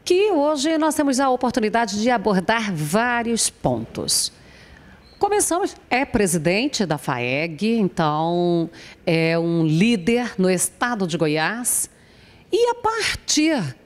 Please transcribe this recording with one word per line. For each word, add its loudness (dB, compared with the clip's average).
que 2
hoje 2
nós 0
temos 2
a 2
oportunidade 0
de 2
abordar 0
vários 0
pontos. -4
Começamos, 0
é 0
presidente 0
da -2
faeg, -4
então 0
é 2
um 0
líder 0
no 2
estado -2
de -4
Goiás. -2
E 2
a -2
partir -2